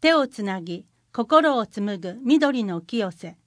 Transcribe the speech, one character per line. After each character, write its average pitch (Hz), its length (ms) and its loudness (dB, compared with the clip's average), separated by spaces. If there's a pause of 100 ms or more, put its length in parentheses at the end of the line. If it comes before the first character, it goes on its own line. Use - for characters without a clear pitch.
手 320 100 4
を 285 160 2
つ 240 140 -10
な 190 180 -4
ぎ、 175 240 -10 (300)
心 285 440 2
を 220 80 -2
紡 202 320 -6
ぐ 180 240 -10
緑 277 420 2
の 175 160 -4
清 196 300 -4
瀬。 170 260 -16 (100)